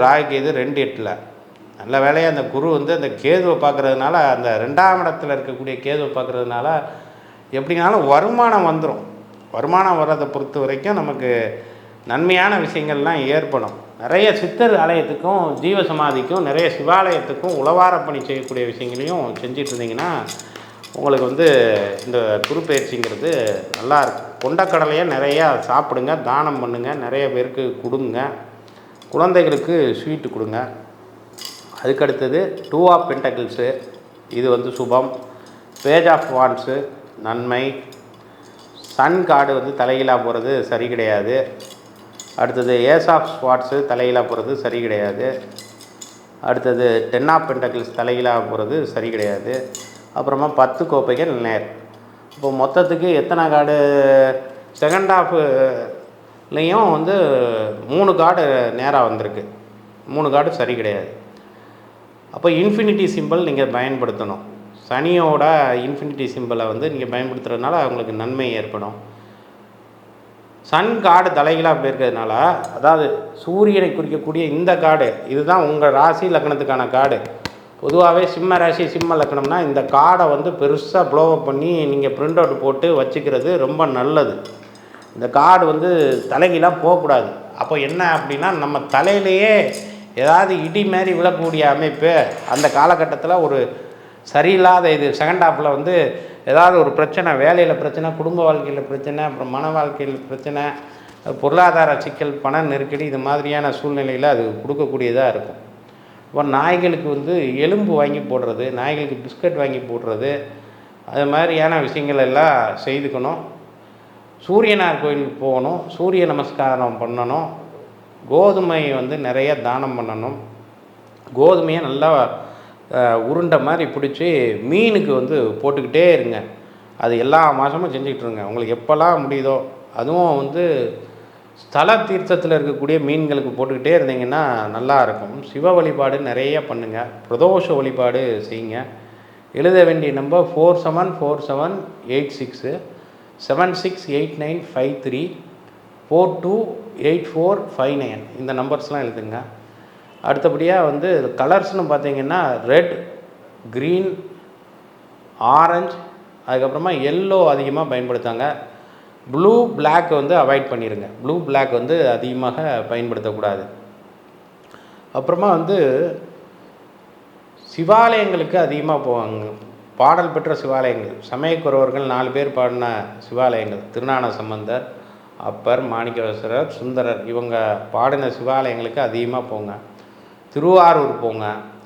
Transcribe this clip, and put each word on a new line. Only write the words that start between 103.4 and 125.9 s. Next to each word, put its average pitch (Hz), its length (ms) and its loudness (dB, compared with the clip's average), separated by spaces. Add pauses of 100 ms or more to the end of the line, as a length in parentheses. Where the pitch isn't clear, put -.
சூழ்நிலையில 139 560 -2
அது 117 80 0 (200)
கொடுக்கக்கூடியதா 131 680 -2
இருக்கும். - 280 -10 (680)
இப்போ 143 160 -2 (120)
நாய்களுக்கு 165 580 2
வந்து 143 200 -4 (320)
எலும்பு 202 340 0
வாங்கி 143 300 0
போடுறது, 120 360 -4 (140)
நாய்களுக்கு 139 460 -4
பிஸ்கட் 147 360 -4
வாங்கி 131 280 -2
போடுறது, 117 420 -4 (800)
அது 143 120 0 (100)
மாதிரியான 160 520 2
விஷயங்கள் 143 420 -2
எல்லாம் 143 280 4 (300)
செய்துக்கணும். 139 540 -4 (1080)
சூரியனார் 196 560 2
கோயிலுக்கு 143 320 -2 (100)
போகணும், 135 340 0 (180)
சூரிய 180 360 2
நமஸ்காரம் 131 720 -2
பண்ணணும், 123 440 -2 (840)
கோதுமை 180 480 4 (180)
வந்து 131 180 -4 (100)
நிறைய 135 240 0 (180)
தானம் 131 300 -4
பண்ணணும். 113 380 -6 (1000)
கோதுமையை 165 480 2
நல்லா 147 240 0 (840)
அ, 120 240 2
உருண்டை 151 440 0
மாதிரி 156 300 -2
பிடிச்சி 143 360 -4 (420)
மீனுக்கு 196 440 2
வந்து 131 280 0
போட்டுக்கிட்டே 139 720 2